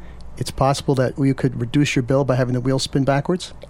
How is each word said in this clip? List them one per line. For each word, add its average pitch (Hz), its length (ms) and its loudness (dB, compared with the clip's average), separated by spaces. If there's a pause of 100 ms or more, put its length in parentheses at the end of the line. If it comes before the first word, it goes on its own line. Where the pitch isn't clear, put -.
(380)
it's - 140 -6
possible 139 440 2
that 123 240 0
you 135 140 2
could 123 260 -2
reduce 139 360 0
your 135 80 2
bill 135 200 2
by 127 120 0
having 123 180 0
the 123 80 0
wheel 135 180 0
spin - 240 0
backwards? 139 500 0 (160)